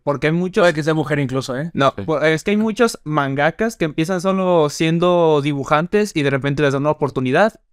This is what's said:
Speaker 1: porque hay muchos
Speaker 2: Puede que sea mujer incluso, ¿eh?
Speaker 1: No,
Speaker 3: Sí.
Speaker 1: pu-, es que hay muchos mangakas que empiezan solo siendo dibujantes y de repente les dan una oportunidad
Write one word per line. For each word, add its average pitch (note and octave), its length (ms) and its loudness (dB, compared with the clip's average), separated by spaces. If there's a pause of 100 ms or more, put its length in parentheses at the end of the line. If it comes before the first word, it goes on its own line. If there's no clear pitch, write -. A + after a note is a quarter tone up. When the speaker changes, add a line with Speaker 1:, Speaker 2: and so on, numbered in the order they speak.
Speaker 1:
porque C#3+ 240 -2
hay D#3 60 2
muchos F3+ 300 0
Speaker 2:
Puede F3 100 4
que D3+ 100 -4
sea D#3 100 0
mujer D3+ 260 -2
incluso, C3 380 -4
¿eh? D#3+ 160 -8
Speaker 1:
No, C#3 240 2
Speaker 3:
Sí. G2+ 60 -8
Speaker 1:
pu-, D3 200 -2
es D#3+ 200 0
que G3+ 80 -2
hay G#3 60 2
muchos A3 460 0
mangakas D3+ 720 -2
que F3 80 -2
empiezan D#3+ 360 -2
solo F3+ 480 2
siendo E3 720 2
dibujantes D3+ 760 0
y D3+ 80 0
de C#3 60 2
repente C#3 340 -2
les C#3 100 2
dan C#3 100 -2
una D3+ 80 0
oportunidad D3 720 0 (120)